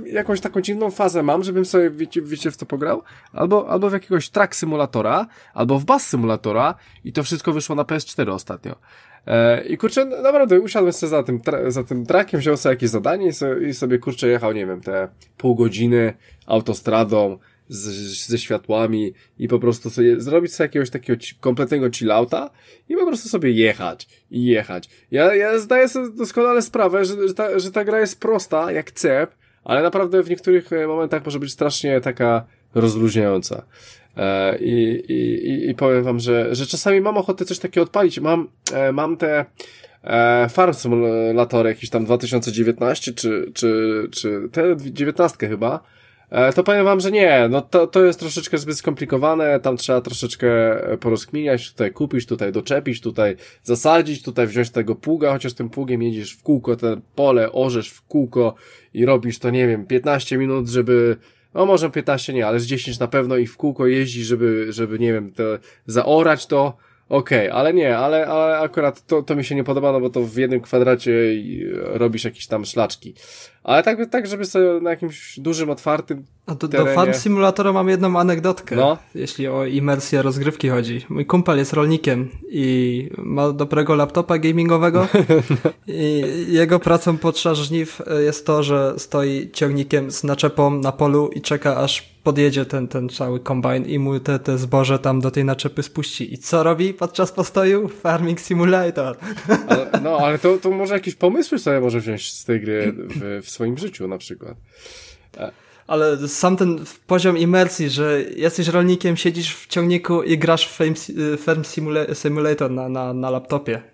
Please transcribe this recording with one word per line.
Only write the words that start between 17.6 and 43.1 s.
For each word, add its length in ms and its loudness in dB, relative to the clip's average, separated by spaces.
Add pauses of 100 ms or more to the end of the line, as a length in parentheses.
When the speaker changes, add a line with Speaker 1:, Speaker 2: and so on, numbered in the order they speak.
Speaker 1:
z, 560 -10
ze 100 -2
światłami 760 -2 (260)
i 80 -4
po 120 2
prostu 300 0
sobie 320 4
zrobić 320 0
sobie 120 0
jakiegoś 240 -2
takiego 300 -4
ci-, 200 -16
kompletnego 520 0
chillouta 580 0 (400)
i 60 -4
po 100 0
prostu 240 -4
sobie 220 0
jechać 560 0 (240)
i 140 -4
jechać. 440 0 (220)
Ja, 240 4
ja 240 2
zdaję 300 2
sobie 200 -6
doskonale 520 0
sprawę, 440 0
że, 220 -2
że 60 -4
ta, 260 -2
że 120 -4
ta 120 -2
gra 160 0
jest 200 -2
prosta 520 -2
jak 200 -6
cep, 440 0 (280)
ale 200 0
naprawdę 400 2
w 60 -8
niektórych, 440 0
e, 140 0
momentach 380 -2
może 140 -6
być 120 -8
strasznie 500 0
taka 440 0 (300)
rozluźniająca. 920 0 (520)
E, 400 0
i, 540 0
i, 380 -2
i, 200 -2
i 60 -2
powiem 280 2
wam, 160 -2
że, 360 0
że 100 -4
czasami 360 2
mam 160 0
ochotę 280 -2
coś 140 -8
takiego 240 0
odpalić. 360 0
Mam, 280 0 (260)
e, 180 2
mam 260 -2
te, 280 0 (580)
e, 460 4
Farm 240 4
Simulator 920 2
jakiś 240 -4
tam 160 -2
dwa 120 2
tysiące 340 -2
dziewiętnaście 600 0